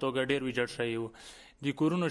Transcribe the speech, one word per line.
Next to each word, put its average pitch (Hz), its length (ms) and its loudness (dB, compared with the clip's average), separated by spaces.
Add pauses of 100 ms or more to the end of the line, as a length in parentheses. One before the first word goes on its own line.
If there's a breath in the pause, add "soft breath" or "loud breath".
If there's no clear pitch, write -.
توګه 131 280 2
ډېر 139 120 2
ویجاړ 123 340 0
شوي 117 200 0
وو. 113 120 -4 (540 loud breath)
د 139 160 0
کورونو 165 320 2